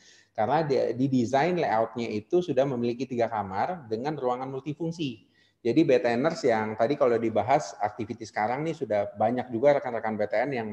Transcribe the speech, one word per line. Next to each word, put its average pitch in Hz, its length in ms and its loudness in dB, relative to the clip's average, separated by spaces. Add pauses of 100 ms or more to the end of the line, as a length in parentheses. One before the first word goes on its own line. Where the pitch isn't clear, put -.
(380)
karena 123 240 2
di, 143 160 0 (160)
di 131 160 0
desain 131 480 2
layoutnya 113 480 0
itu 113 400 0
sudah 139 240 2
memiliki 120 400 -2
tiga 113 240 0
kamar 110 560 -4
dengan 120 240 -4
ruangan 127 320 -2
multifungsi. 143 880 -8 (280)
Jadi 147 240 2
B 131 160 4
T 120 160 2
Ners 160 240 0
yang 110 320 2
tadi 117 240 0
kalau 120 240 2
dibahas 113 560 0
aktivitas 107 560 -6
sekarang 120 320 -2
nih 165 80 -4
sudah 104 400 -2
banyak 120 400 0
juga 139 240 4
rekan-rekan 110 400 -4
B 104 80 0
T - 80 -6
N 127 240 0
yang 110 140 -4